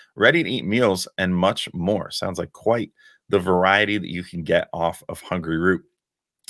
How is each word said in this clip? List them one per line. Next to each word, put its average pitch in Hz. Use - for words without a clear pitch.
ready 147
to 92
eat 123
meals, 101
and 92
much 95
more. 90
Sounds 92
like -
quite 113
the 101
variety 95
that 85
you 87
can 85
get 82
off 82
of 82
Hungry 80
Root. 90